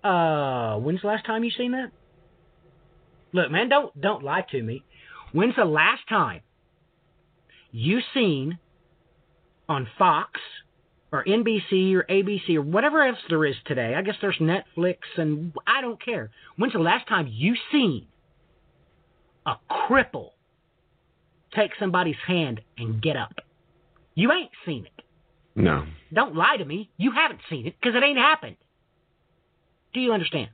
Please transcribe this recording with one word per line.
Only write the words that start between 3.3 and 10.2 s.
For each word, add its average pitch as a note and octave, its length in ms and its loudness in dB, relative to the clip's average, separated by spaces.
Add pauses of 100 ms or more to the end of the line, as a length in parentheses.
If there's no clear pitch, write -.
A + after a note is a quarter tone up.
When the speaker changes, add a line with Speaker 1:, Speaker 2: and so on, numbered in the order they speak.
Speaker 1:
Look, E3+ 180 2
man, G3+ 180 2
don't, C#4 320 2
don't G3 220 -2
lie D#3 300 -2
to B2+ 100 -2
me. A#2 220 -8 (480)
When's A3 240 2
the A#3 80 4
last E3 440 2
time E3 340 0 (1300)
you D3+ 280 0 (140)
seen E3+ 440 0 (1080)
on C3 200 -4 (100)
Fox E3+ 400 2 (720)